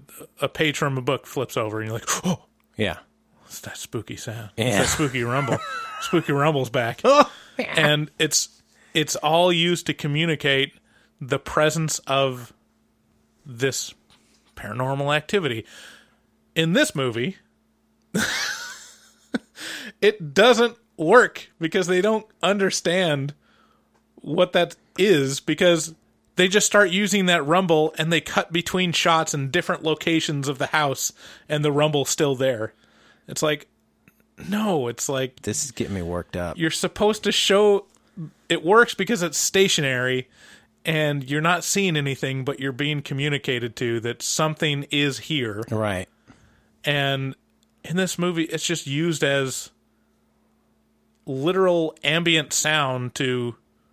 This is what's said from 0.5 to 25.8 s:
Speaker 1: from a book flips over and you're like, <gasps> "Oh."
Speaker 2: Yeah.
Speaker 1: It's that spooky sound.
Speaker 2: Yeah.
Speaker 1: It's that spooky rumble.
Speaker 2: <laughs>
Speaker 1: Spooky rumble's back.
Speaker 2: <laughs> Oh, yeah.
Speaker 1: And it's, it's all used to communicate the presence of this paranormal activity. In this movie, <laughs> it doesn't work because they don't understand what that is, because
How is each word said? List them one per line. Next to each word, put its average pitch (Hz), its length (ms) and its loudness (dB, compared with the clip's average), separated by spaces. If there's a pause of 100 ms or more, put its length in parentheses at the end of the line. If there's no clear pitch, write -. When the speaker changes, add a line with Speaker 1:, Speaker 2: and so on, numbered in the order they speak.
Speaker 1:
from 139 200 0
a 127 40 -6
book 127 240 -2
flips - 300 -6
over 110 240 -2
and 110 80 -6
you're 113 100 -6
like, - 160 -14
<gasps> - 120 -6
"Oh." 180 180 -2 (320)
Speaker 2:
Yeah. 98 220 -2 (480)
Speaker 1:
It's - 140 -18
that - 180 -16
spooky - 380 -10
sound. 110 400 -12
Speaker 2:
Yeah. 113 100 0
Speaker 1:
It's 107 120 2
that 90 100 4
spooky 131 360 0
rumble. 139 340 0 (220)
Speaker 2:
<laughs> - 220 -12
Speaker 1:
Spooky 160 300 0
rumble's 143 380 2
back. 117 320 -2
Speaker 2:
<laughs> - 20 2
Oh, 277 260 8 (280)
yeah. - 180 -4
Speaker 1:
And 151 420 2
it's, - 440 -2 (320)
it's 151 220 0
all 170 360 4
used 170 340 0
to 156 80 -2
communicate 143 800 0 (480)
the 135 180 -2
presence 156 680 0
of 135 480 -2 (880)
this 131 480 -6 (640)
paranormal 135 580 -2
activity. 147 520 -2 (880)
In 165 180 2
this 277 220 2
movie, 131 420 -2 (760)
<laughs> - 40 -2 (1800)
it 185 340 0
doesn't 233 420 6 (200)
work 185 540 4 (100)
because 165 260 0
they 180 140 2
don't 214 260 0 (160)
understand 180 920 0 (840)
what 175 360 0
that 175 240 0 (220)
is, 147 420 4
because 165 540 2 (420)